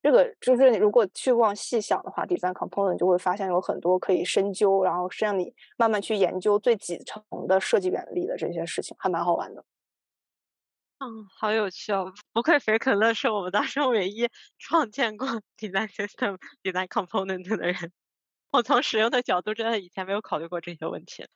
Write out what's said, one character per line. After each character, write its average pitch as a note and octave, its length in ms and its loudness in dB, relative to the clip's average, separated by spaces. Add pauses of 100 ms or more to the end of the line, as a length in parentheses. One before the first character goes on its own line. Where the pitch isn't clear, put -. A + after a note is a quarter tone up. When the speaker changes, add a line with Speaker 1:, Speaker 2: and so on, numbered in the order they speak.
Speaker 1:
这 C#4+ 100 4
个 F#3+ 280 6
就 B3 160 4
是 C4 220 8
如 G#3 120 4
果 A3 220 4
去 - 200 0
往 A3+ 220 4
细 A3 260 -2
想 - 240 -2
的 - 60 -10
话， - 140 -4
design F3+ 300 -2
component F#3 420 -2
就 F3+ 100 0
会 F3+ 120 4
发 F#3 180 0
现 F#3+ 120 -4
有 F3+ 120 2
很 - 200 -4
多 F#3 180 2
可 - 140 0
以 F3 120 2
深 G3 280 0
究， G3 320 2
然 F3 120 0
后 F3+ 140 -4
是 - 140 -4
让 G#3 140 -2
你 F3+ 140 -4 (240)
慢 A3+ 140 2
慢 G#3 100 0
去 A3 140 -4
研 F#3+ 240 2
究 G#3 200 2
最 A3+ 180 2
底 - 280 -8
层 - 180 -12 (260)
的 F#3+ 120 4
设 G#3 200 2
计 F3+ 80 -2
原 - 260 -2
理 F3 120 -2
的 - 100 -4
这 - 160 -6
些 E3+ 120 -4
事 E3+ 160 -6
情， - 180 -12
还 G3 120 -2
蛮 F3 140 -2
好 F3 100 2
玩 - 200 -6
的。 - 100 -20 (1400)
Speaker 2:
嗯， A3+ 260 -12 (120)
好 G#3+ 140 -2
有 G#3+ 180 0
趣 - 220 -6
哦， F#3 200 -2 (200)
不 A#3 100 0
愧 D4+ 160 4
肥 A3 200 2
可 B3+ 160 2
乐 A3 200 4
是 B3 160 0
我 G#3 120 -2
们 F3 100 -4
当 A3 140 0
中 C4+ 240 0
唯 G3 200 2
一 A3+ 180 -2 (300)
创 C#4+ 320 0
建 A3 260 -2
过 B3+ 120 -4 (280)
design F#3+ 320 -4
system、 G3+ 500 -4 (240)
design F#3 260 -4
component F#3+ 680 -4
的 F3 100 -4
人。 F3+ 260 -4 (600)
我 A#3+ 100 2
从 B3+ 200 2
使 - 160 -2
用 A3 120 2
的 B3 120 0
角 F3+ 200 0
度 G#3+ 120 -6
真 A3+ 160 -2
的 A3+ 80 0
以 F3+ 100 -8
前 F#3+ 180 -8
没 F#3+ 60 -4
有 G#3 80 -2
考 E3+ 180 -6
虑 E3 80 -6
过 E3+ 140 -6
这 F3 140 -10
些 D#3+ 120 -10
问 E3 180 -8
题。 - 320 -16